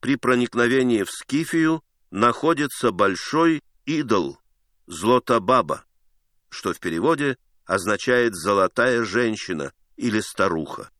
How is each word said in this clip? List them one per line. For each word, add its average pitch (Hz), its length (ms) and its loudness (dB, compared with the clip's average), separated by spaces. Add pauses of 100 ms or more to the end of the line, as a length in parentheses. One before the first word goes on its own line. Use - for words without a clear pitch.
при 131 160 0
проникновении 120 840 2
в 90 80 -4
Скифию 160 720 -2 (280)
находится 131 800 0
большой 139 720 0 (220)
идол – 113 520 -2 (480)
Злотобаба", 107 1000 0 (680)
что - 240 -6
в - 60 -10
переводе 131 580 -2 (280)
означает 104 720 0
"золотая 101 680 2
женщина" 101 680 -4 (220)
или 110 240 -2
"старуха". 80 800 -4